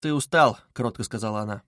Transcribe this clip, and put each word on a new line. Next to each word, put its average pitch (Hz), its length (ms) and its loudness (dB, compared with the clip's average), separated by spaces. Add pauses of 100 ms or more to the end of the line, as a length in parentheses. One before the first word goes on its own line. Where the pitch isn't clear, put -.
ты 156 120 -4
устал, 143 460 4 (140)
кротко 117 300 -4
сказала 107 380 -6
она. 107 280 -8